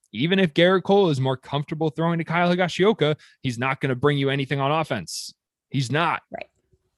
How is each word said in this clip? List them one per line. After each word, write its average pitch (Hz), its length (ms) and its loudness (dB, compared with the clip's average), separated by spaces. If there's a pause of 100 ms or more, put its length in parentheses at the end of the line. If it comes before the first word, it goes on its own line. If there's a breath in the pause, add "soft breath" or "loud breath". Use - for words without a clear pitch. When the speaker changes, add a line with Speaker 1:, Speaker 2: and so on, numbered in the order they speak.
(120)
Speaker 1:
even 165 280 0
if 180 160 0
Gerrit 180 280 4
Cole 196 260 4
is 135 120 0
more 131 160 0
comfortable 151 540 -4
throwing 165 260 -2
to 165 60 -4
Kyle 175 280 2
Higashioka, 180 640 2 (280 soft breath)
he's 120 160 -4
not 131 200 -2
gonna 135 140 -2
bring 143 240 2
you 135 140 0
anything 139 280 -2
on 139 120 0
offense. 151 640 -6 (340)
He's 127 220 -2
not. 156 400 0
Speaker 2:
Right. - 160 -12 (500)